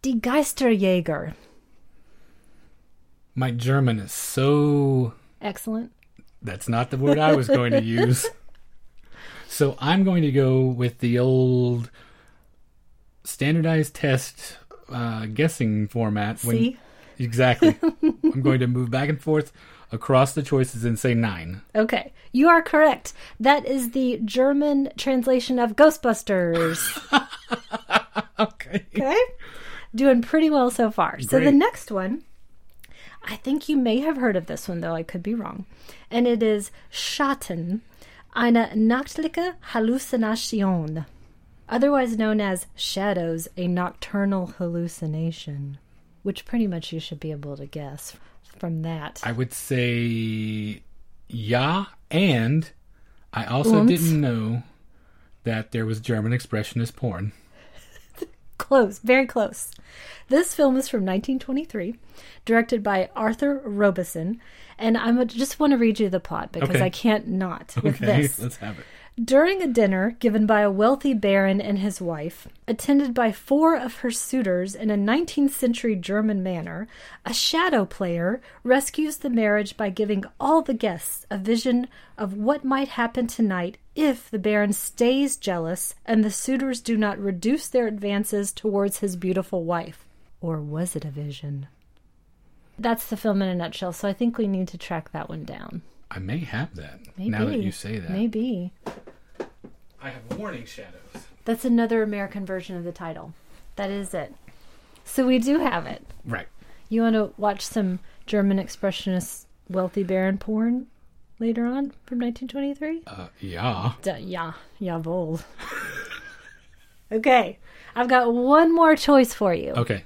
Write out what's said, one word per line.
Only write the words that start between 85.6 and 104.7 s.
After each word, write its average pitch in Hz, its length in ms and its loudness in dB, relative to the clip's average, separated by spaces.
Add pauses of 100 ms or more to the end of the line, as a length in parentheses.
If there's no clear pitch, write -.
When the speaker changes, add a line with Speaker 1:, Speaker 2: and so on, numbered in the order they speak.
Speaker 1:
and 220 180 2
the 214 60 2
suitors 262 500 -2
do 233 160 -2
not 214 220 0
reduce 196 500 -2
their 240 200 0
advances 202 640 -2
towards 202 480 -2
his 185 160 -2
beautiful 180 480 -2
wife. 165 420 -6 (360)
Or 160 200 -4
was 156 340 -6
it 147 100 -6
a 151 40 -8
vision? 143 560 -8 (1120)
That's 226 300 -2
the 208 100 -6
film 196 240 0
in 190 80 0
a 180 60 -2
nutshell, 175 380 -6
so - 140 -6
I 196 60 -2
think 233 240 -2
we 220 80 0
need 185 220 -2
to 175 100 -14
track 165 340 -8
that 151 160 -10
one 156 160 -12
down. - 380 -12 (300)
Speaker 2:
I 95 80 -10
may 98 180 -6
have 135 380 -6
that, 73 240 -16 (180)
Speaker 1:
Maybe. 202 140 -4
Speaker 2:
now 220 140 0
that 285 140 -2
you 196 120 -2
say 214 260 -10
that. 180 140 -8
Speaker 1:
Maybe. 214 600 -4 (1300)
Speaker 2:
I 131 120 -14
have 117 260 -12
warning 165 280 -10
shadows. - 600 -20 (180)
Speaker 1:
That's 233 220 -4
another 233 360 2
American 202 440 -6
version 185 320 -8
of 170 80 -10
the 175 80 -8
title. 165 400 -12 (420)
That 196 140 -6
is 196 240 -8
it. 156 200 -8 (720)